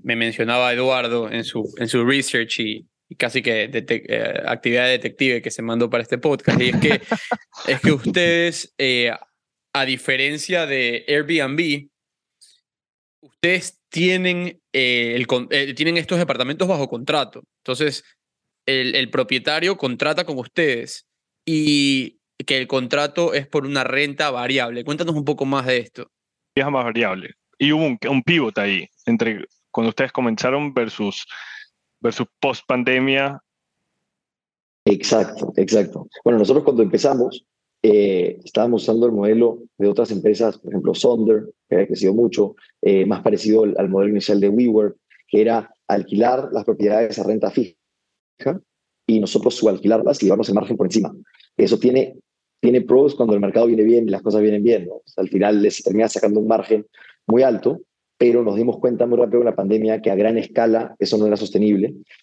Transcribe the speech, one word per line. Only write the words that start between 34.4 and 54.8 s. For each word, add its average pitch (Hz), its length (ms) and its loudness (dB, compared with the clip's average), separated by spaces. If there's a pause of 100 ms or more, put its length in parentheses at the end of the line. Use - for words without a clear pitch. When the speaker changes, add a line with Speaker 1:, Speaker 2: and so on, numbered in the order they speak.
Speaker 3:
Exacto, 101 720 -2
exacto. 98 540 0 (160)
Bueno, 120 140 4
nosotros 131 260 4
cuando 120 180 4
empezamos, 123 640 0 (360)
eh, 101 600 4
estábamos 113 400 0
usando 113 220 2
el 120 60 2
modelo 113 480 2 (180)
de 101 100 2
otras 107 220 2
empresas, 104 480 0
por - 160 -12
ejemplo, 92 220 -2
Sonder, 110 480 2 (260)
que 87 60 0
había 95 120 2
crecido 95 280 0
mucho, 107 400 0 (260)
eh, 95 240 4
más 95 160 -2
parecido 110 420 2
al, 101 140 0
al 95 120 0
modelo 98 220 2
inicial 101 280 0
de 98 100 2
WeWork, 107 480 2 (300)
que 104 140 4
era 113 300 0 (160)
alquilar 117 640 0
las 104 120 -2
propiedades 104 560 0
a 98 40 -4
renta 104 280 0
fija 113 240 -2 (1300)
y 110 140 4
nosotros - 360 0
subalquilarlas 110 640 2
y 104 40 2
llevarnos 101 240 2
el 98 60 0
margen 107 220 -2
por 98 100 0
encima. 95 260 -2 (440)
Eso 104 200 2
tiene, 127 380 2 (440)
tiene 120 220 4
pros 139 320 4
cuando 113 220 2
el 101 40 2
mercado 107 280 2
viene 110 160 4
bien 117 240 4
y 101 40 -2
las 95 120 -4
cosas 107 180 2
vienen 104 220 2
bien, 107 240 2